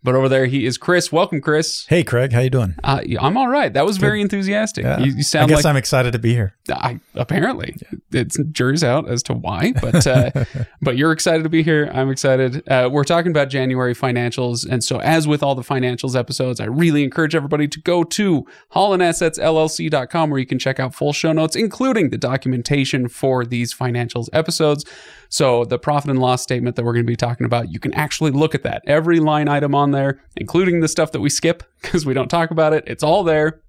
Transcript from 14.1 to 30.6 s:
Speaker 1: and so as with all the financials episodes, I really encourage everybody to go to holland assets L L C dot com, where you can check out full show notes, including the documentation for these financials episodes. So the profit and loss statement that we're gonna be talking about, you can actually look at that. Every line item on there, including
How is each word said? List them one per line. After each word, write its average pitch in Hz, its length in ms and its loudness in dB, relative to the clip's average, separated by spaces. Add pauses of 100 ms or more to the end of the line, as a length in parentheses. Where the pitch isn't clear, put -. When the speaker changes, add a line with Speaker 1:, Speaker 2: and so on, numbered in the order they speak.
Speaker 1:
and 120 140 0
so - 160 -4
as 156 280 0
with 151 160 0
all 139 120 2
the 127 60 -8
financials 127 560 -2
episodes, 127 420 -4
I 113 60 -8
really 147 380 2
encourage 156 320 -2
everybody 147 340 0
to - 120 -12
go 175 220 2
to 170 420 0 (260)
holland 190 320 2
assets 165 340 0
L 160 220 2
L 156 100 2
C - 200 -6
dot 135 200 -2
com, 160 220 0
where 139 80 0
you 127 80 -2
can 131 120 -2
check 135 200 -2
out 131 160 -4
full 147 180 -2
show 160 200 0
notes, 156 220 0
including 220 540 0
the - 80 -6
documentation 131 920 -2
for 127 380 -2
these 120 300 -4
financials 120 580 -4
episodes. 156 500 0 (460)
So 123 360 2
the 123 120 -4
profit 143 320 -2
and 131 100 0
loss 127 240 2
statement 123 340 -4
that 120 80 -4
we're 117 80 0
gonna 120 120 2
be 120 120 0
talking 120 280 -2
about, 120 260 -2
you - 80 -10
can - 140 -6
actually 151 380 0
look 147 240 2
at 135 80 -2
that. 107 240 -4
Every 160 320 4
line 151 300 2
item 143 260 0
on 143 160 4
there, 139 280 0 (180)
including 170 440 2